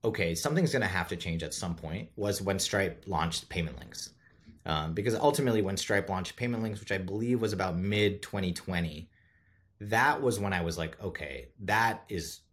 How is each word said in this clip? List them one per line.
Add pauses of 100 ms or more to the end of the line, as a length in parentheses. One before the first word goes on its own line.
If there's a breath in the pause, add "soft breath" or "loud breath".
"Okay,
something's
gonna
have
to
change
at
some
point,"
was
when
Stripe
launched
payment
links. (540 loud breath)
Um,
because
ultimately
when
Stripe
launched
payment
links,
which
I
believe
was
about
mid
twenty
twenty, (680 soft breath)
that
was
when
I
was
like,
"Okay, (120)
that
is (120)